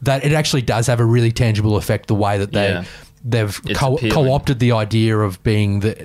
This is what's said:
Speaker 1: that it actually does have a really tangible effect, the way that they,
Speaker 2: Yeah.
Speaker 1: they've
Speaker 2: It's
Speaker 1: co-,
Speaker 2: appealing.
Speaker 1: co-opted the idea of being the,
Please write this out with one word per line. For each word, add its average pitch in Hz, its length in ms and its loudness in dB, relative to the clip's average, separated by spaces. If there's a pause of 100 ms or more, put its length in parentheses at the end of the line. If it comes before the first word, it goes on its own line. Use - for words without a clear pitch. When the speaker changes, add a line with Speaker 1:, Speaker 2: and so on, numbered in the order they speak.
Speaker 1:
that 135 240 0
it 147 80 2
actually 151 300 0
does 113 240 0
have 123 120 0
a 120 60 2
really 117 260 2
tangible 107 460 0
effect, 101 320 -2
the 110 60 0
way 104 240 0
that 101 140 -4
they, 101 180 0
Speaker 2:
Yeah. 90 140 -4 (380)
Speaker 1:
they've 113 440 -2
Speaker 2:
It's 101 120 -4
Speaker 1:
co-, 131 180 0
Speaker 2:
appealing. 110 180 -2
Speaker 1:
co-opted 135 460 0
the 120 120 2
idea 110 460 2
of 101 240 -2
being 104 380 2
the, 107 120 0 (120)